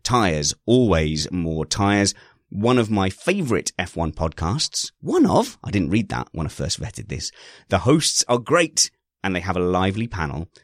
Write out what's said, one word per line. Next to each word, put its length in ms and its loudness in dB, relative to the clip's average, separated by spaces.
tyres, 500 0
always 680 2
more 320 -2
tyres. 480 2
One 260 2
of 140 2
my 180 2
favourite 680 -2
F 180 -6
one 160 -2
podcasts." 880 -4
One 240 2
of? 400 2
I 60 -8
didn't 180 0
read 220 0
that 220 -6
when 140 -6
I 40 -6
first 280 -6
vetted 300 -12
this. 240 -8
The 80 2
hosts 500 2
are 100 2
great, 520 0
and 120 -2
they 60 0
have 160 -4
a 40 0
lively 460 0
panel 420 -6